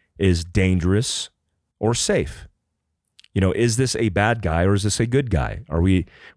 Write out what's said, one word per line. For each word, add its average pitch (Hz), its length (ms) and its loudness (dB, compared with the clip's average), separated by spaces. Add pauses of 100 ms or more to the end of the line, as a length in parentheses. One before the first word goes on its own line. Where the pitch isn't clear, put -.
(180)
is 85 260 2
dangerous 92 840 0 (480)
or 113 160 -2
safe. - 520 -4 (840)
You 101 80 0
know, 92 120 2
is 113 260 0
this 131 180 -2
a 113 140 0
bad 107 320 0
guy 85 220 0
or 98 100 4
is 98 80 0
this 104 180 -2
a 117 60 2
good 127 240 -2
guy? 71 380 -2
Are 80 120 -2
we, 92 260 2 (300)